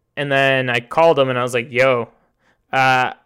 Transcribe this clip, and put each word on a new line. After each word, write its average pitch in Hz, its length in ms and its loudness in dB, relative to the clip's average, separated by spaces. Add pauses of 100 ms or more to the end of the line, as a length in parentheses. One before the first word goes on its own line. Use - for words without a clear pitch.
(180)
And 143 120 -6
then 135 380 0
I 120 120 -2
called 165 360 2
them, 135 140 2
and 123 80 -4
I 120 40 -2
was 123 120 -4
like, 120 180 -6
"Yo, 123 380 0 (600)
uh, 131 420 0 (120)